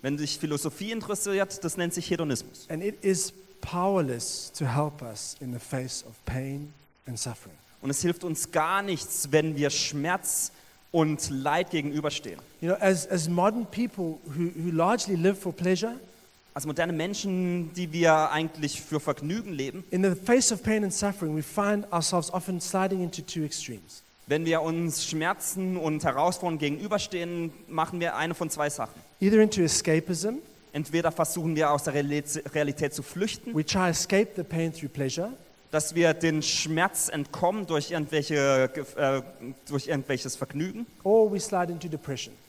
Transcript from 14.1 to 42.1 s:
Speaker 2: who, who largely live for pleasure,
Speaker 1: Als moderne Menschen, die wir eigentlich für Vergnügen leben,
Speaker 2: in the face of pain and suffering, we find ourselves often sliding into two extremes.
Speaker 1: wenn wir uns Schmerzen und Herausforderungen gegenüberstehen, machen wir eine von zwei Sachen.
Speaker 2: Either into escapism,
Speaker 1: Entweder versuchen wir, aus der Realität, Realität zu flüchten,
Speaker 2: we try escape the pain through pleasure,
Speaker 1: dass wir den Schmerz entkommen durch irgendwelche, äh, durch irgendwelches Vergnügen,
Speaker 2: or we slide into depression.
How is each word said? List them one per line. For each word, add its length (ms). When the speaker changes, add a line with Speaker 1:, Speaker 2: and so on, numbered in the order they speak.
Speaker 2:
who, 300
who 140
largely 460
live 220
for 140
pleasure, 420
Speaker 1:
Als 120
moderne 260
Menschen, 840
die 180
wir 380
eigentlich 500
für 200
Vergnügen 520
leben, 380
Speaker 2:
in 140
the 100
face 380
of 100
pain 220
and 100
suffering, 420
we 60
find 500
ourselves 400
often 280
sliding 420
into 200
two 200
extremes. 600
Speaker 1:
wenn 180
wir 160
uns 420
Schmerzen 720
und 280
Herausforderungen 540
gegenüberstehen, 920
machen 320
wir 160
eine 180
von 160
zwei 200
Sachen. 240
Speaker 2:
Either 220
into 200
escapism, 720
Speaker 1:
Entweder 400
versuchen 420
wir, 160
aus 140
der 100
Realität, 580
Realität 420
zu 100
flüchten, 500
Speaker 2:
we 100
try 260
escape 440
the 80
pain 320
through 180
pleasure, 380
Speaker 1:
dass 240
wir 200
den 280
Schmerz 680
entkommen 580
durch 260
irgendwelche, 800
äh, 260
durch 180
irgendwelches 500
Vergnügen, 500
Speaker 2:
or 280
we 60
slide 340
into 160
depression. 460